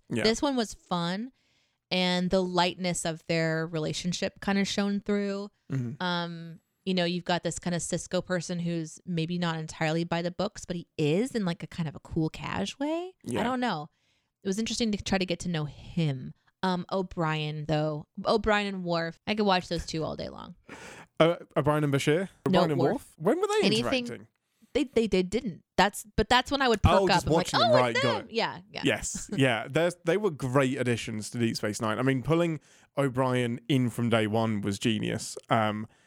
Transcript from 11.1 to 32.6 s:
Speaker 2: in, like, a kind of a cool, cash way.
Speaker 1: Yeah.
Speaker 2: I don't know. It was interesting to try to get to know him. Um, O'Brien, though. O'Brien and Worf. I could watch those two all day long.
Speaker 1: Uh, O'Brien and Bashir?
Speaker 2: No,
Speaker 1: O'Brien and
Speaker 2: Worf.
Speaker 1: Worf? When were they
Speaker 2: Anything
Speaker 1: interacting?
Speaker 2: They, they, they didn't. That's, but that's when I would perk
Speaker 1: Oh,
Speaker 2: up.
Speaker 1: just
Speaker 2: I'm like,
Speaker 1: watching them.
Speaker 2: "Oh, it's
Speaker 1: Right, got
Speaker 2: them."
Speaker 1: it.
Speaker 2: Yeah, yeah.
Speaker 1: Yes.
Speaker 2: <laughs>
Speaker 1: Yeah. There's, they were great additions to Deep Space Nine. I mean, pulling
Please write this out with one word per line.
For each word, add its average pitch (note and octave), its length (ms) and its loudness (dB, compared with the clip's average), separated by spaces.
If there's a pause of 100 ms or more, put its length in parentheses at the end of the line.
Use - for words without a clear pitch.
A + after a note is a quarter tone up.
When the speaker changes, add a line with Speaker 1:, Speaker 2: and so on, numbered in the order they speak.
Speaker 2:
in, G#3+ 80 0
like, E3+ 180 -2
a D#3+ 60 -10
kind D#3+ 220 -4
of - 80 -10
a - 20 -18
cool, D#3+ 300 -2
cash - 500 -6
way. E4 360 -4 (100)
Speaker 1:
Yeah. G3 160 -2
Speaker 2:
I - 20 0
don't B3+ 160 -2
know. F3 300 -4 (560)
It - 20 -8
was F#3+ 120 -2
interesting A3+ 340 -2
to G3 100 -2
try G3 140 0
to F#3 80 0
get F3 160 -2
to - 80 -6
know D#3 160 -2
him. D3 680 -4 (300)
Um, F3+ 260 0
O'Brien, D#3 760 -2
though. D#3 420 -2 (180)
O'Brien G#3 420 2
and F#3+ 180 -6
Worf. E3 420 -2
I G#3+ 80 0
could G#3+ 100 2
watch F#3 220 4
those E3 180 -4
two D#3 200 -4
all - 100 -6
day - 140 -8
long. - 260 -16 (640)
Speaker 1:
Uh, E3 160 6 (220)
O'Brien D3+ 260 4
and C#3+ 100 2
Bashir? D3+ 360 2 (180)
Speaker 2:
No, F#3 120 4
Speaker 1:
O'Brien E3 120 4
and C3+ 80 2
Speaker 2:
Worf. C#3 140 4
Speaker 1:
Worf? - 240 -8
When G#3+ 240 2
were G#4 60 0
they G#4 200 2
Speaker 2:
Anything A#3+ 380 0
Speaker 1:
interacting? A3 220 -12 (460)
Speaker 2:
They, C#4+ 100 2
they, A#3 240 2
they F#3 160 4
didn't. G3+ 400 -4 (120)
That's, G3 300 4 (120)
but A3 120 2
that's B3 220 2
when C#4 100 0
I C4 60 4
would A3 160 2
perk E3 100 6
Speaker 1:
Oh, F#3+ 120 6
Speaker 2:
up. F3 40 4
Speaker 1:
just E3+ 160 4
Speaker 2:
I'm C3+ 80 2
like, E3 40 6 (160)
Speaker 1:
watching - 60 4
them. E5+ 120 6
Speaker 2:
"Oh, - 40 6
it's - 60 8
Speaker 1:
Right, - 140 2
got - 240 2
Speaker 2:
them." - 100 -12
Speaker 1:
it. - 40 -14
Speaker 2:
Yeah, F3 260 -2 (120)
yeah. - 140 -6
Speaker 1:
Yes. - 480 -2
Speaker 2:
<laughs> - 20 -6
Speaker 1:
Yeah. A#2+ 320 2
There's, D#3+ 280 0 (100)
they E3 120 2
were G#3 120 0
great C3 480 0
additions A#2 540 -2
to B2 80 -4
Deep A2+ 180 2
Space G#2+ 240 -4
Nine. G#2+ 160 0
I B2 60 0
mean, C3+ 180 2
pulling E3 380 0 (360)